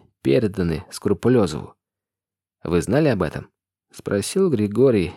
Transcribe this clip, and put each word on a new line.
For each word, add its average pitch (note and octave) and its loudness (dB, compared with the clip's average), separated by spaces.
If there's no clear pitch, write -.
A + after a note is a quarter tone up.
переданы G2 0
Скрупулезову. G2+ -2
«Вы E2+ 0
знали C#3+ 0
об G2+ 0
этом?» — - -6
спросил E3+ -2
Григорий, G#2 2